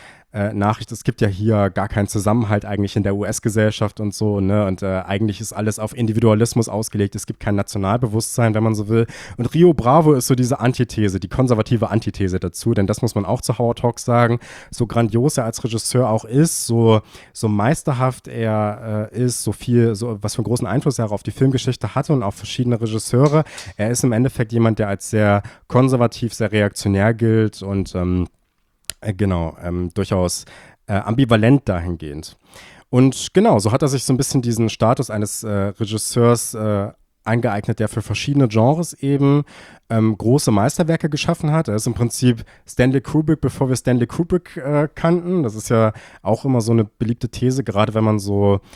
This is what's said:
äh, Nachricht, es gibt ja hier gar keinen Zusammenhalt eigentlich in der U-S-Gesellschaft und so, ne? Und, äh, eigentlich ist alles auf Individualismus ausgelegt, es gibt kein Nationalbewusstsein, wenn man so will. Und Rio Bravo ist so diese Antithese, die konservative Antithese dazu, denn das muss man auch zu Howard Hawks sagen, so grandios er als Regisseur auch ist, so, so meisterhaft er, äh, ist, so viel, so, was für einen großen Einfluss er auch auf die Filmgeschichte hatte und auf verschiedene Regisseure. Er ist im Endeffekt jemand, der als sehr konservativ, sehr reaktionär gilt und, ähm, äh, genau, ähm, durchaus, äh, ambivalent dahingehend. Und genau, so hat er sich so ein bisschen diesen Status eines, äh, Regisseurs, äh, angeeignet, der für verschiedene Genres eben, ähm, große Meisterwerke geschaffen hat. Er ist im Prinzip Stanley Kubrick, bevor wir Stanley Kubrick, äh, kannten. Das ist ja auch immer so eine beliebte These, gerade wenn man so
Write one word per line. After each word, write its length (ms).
äh, 220
Nachricht, 400
es 120
gibt 180
ja 40
hier 440
gar 180
keinen 180
Zusammenhalt 600
eigentlich 300
in 60
der 140
U-S-Gesellschaft 840
und 140
so, 280
ne? 260
Und, 160
äh, 240
eigentlich 340
ist 140
alles 240
auf 180
Individualismus 720
ausgelegt, 460
es 100
gibt 160
kein 140
Nationalbewusstsein, 1000
wenn 100
man 120
so 140
will. 180
Und 160
Rio 180
Bravo 400
ist 140
so 80
diese 260
Antithese, 580
die 100
konservative 600
Antithese 500
dazu, 360
denn 120
das 140
muss 140
man 100
auch 160
zu 160
Howard 260
Hawks 220
sagen, 340
so 160
grandios 520
er 80
als 180
Regisseur 460
auch 160
ist, 400
so, 340
so 160
meisterhaft 800
er, 840
äh, 80
ist, 240
so 100
viel, 420
so, 260
was 140
für 60
einen 80
großen 180
Einfluss 320
er 80
auch 60
auf 100
die 80
Filmgeschichte 640
hatte 180
und 100
auf 120
verschiedene 440
Regisseure. 680
Er 100
ist 160
im 80
Endeffekt 400
jemand, 260
der 100
als 200
sehr 340
konservativ, 640
sehr 180
reaktionär 640
gilt 480
und, 320
ähm, 340
äh, 140
genau, 480
ähm, 320
durchaus, 500
äh, 60
ambivalent 720
dahingehend. 680
Und 420
genau, 280
so 100
hat 120
er 60
sich 140
so 100
ein 40
bisschen 260
diesen 280
Status 380
eines, 360
äh, 40
Regisseurs, 760
äh, 340
angeeignet, 560
der 100
für 140
verschiedene 460
Genres 460
eben, 500
ähm, 280
große 320
Meisterwerke 580
geschaffen 440
hat. 160
Er 80
ist 100
im 80
Prinzip 500
Stanley 340
Kubrick, 400
bevor 280
wir 80
Stanley 300
Kubrick, 500
äh, 380
kannten. 480
Das 120
ist 140
ja 240
auch 220
immer 160
so 120
eine 120
beliebte 440
These, 360
gerade 300
wenn 100
man 140
so 420